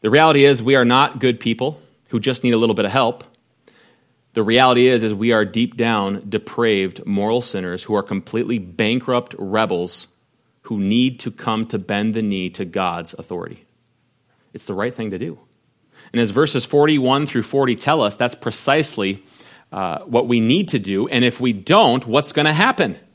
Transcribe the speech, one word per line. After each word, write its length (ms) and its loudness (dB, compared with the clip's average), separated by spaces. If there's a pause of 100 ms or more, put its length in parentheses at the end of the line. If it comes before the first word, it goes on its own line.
The 60 0
reality 360 6
is 180 4
we 140 4
are 80 4
not 340 2
good 220 0
people 380 -4 (300)
who 120 -2
just 220 -4
need 120 2
a 20 2
little 180 2
bit 120 0
of 40 -2
help. 320 -2 (1080)
The 100 -2
reality 440 6
is, 160 4
is 100 -2
we 200 0
are 120 2
deep 320 -4
down 500 -2
depraved 800 -2
moral 380 -2
sinners 400 -8
who 120 -6
are 80 0
completely 560 -4
bankrupt 800 -4
rebels 680 -4 (560)
who 160 -6
need 420 0
to 100 -8
come 360 -4
to 120 -6
bend 360 -2
the 80 -4
knee 280 -4
to 140 -10
God's 500 -6
authority. 520 -12 (880)
It's 100 -10
the 80 -8
right 220 -4
thing 160 -8
to 80 -8
do. 200 -10 (760)
And 80 -2
as 100 0
verses 340 0
forty-one 640 2
through 160 -2
forty 340 0
tell 240 0
us, 160 0
that's 180 -2
precisely, 880 -2 (480)
uh, 300 -6
what 260 0
we 140 2
need 280 2
to 100 -2
do. 300 -2
And 180 0
if 140 -2
we 120 0
don't, 540 2
what's 260 0
gonna 220 2
happen? 420 0 (180)